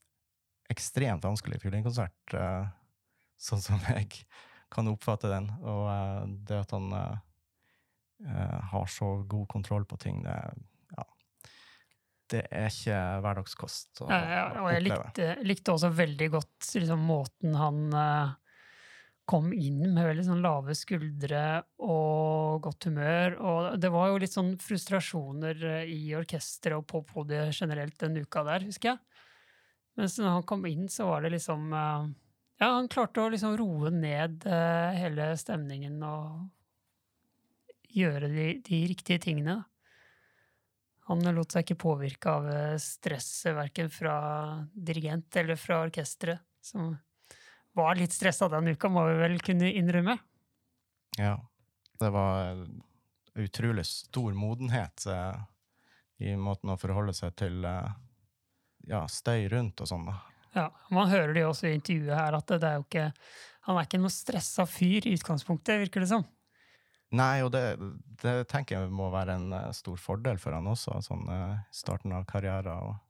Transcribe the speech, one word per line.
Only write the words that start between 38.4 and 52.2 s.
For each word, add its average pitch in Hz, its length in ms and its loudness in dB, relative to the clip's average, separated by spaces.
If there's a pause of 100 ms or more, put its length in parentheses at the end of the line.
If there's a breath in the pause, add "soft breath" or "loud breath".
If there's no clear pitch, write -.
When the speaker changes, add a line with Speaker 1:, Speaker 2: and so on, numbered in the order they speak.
Speaker 2:
de 165 220 2
riktiga 180 320 0
tingen. 165 440 0 (1400 soft breath)
Han 175 280 2
låt 165 180 0
sig 175 100 4
inte 175 120 0
påverka 139 560 0
av, 147 200 0
eh, 151 260 0
stresset, - 800 -4
varken 151 360 -2
från 151 840 -4
dirigent 160 640 -4
eller 165 200 2
från 165 300 0
orkestret, 165 540 -4 (200)
som 165 360 -6 (760 loud breath)
var 170 220 4
lite 175 200 2
stressad 190 360 2
den 156 180 2
uka, 160 200 2
må 175 180 6
vi 165 80 4
väl 170 260 4
kunna 180 300 4
inrymma. 180 480 2 (1000)
Speaker 1:
Ja, 101 300 0 (520)
det 110 120 2
var, 95 400 2